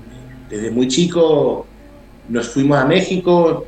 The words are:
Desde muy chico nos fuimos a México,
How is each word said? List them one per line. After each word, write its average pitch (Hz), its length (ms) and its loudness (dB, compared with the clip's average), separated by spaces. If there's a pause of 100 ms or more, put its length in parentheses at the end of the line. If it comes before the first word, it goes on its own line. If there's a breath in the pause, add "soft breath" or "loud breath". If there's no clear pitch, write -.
(500)
Desde 110 220 -8
muy 127 160 0
chico 165 800 0 (640)
nos 117 200 -4
fuimos 139 280 2
a 131 80 0
México, 175 840 0